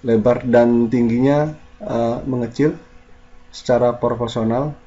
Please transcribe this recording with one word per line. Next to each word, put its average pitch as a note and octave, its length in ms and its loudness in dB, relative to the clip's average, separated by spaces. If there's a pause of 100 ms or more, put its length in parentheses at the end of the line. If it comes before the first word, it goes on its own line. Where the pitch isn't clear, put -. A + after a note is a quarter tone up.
lebar A#2 400 2
dan A#2+ 480 4
tingginya, C3 640 0 (240)
eh, A#2 400 -4
mengecil B2+ 560 -2 (720)
secara A#2+ 480 0
proporsional. A#2+ 880 -4